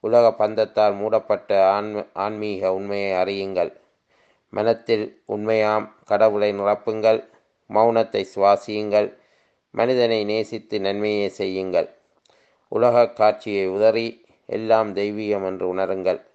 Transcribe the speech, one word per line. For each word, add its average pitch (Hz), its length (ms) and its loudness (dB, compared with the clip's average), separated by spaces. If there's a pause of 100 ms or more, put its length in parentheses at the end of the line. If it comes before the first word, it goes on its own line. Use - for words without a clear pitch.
உலக 113 320 4
பந்தத்தால் 107 600 0
மூடப்பட்ட 101 760 0
ஆன்ம-, 104 420 -4
ஆன்மீக 101 640 -4
உண்மையை 101 380 -4
அறியுங்கள். 95 600 -2 (760)
மனத்தில் 110 800 -2
உண்மையாம் 107 600 0 (160)
கடவுளை 104 480 2
நிரப்புங்கள். 107 760 0 (460)
மௌனத்தை 113 500 2 (100)
சுவாசியுங்கள். 104 800 0 (540)
மனிதனை 117 540 0
நேசித்து 107 560 -4
நன்மையை 101 480 -2
செய்யுங்கள். 92 680 -4 (760)
உலக 120 400 4
காட்சியை 104 580 0
உதறி 110 640 0 (180)
எல்லாம் 110 480 0
தெய்வீகம் 104 500 -4
என்று 92 300 -4
உணருங்கள். 92 460 -2 (140)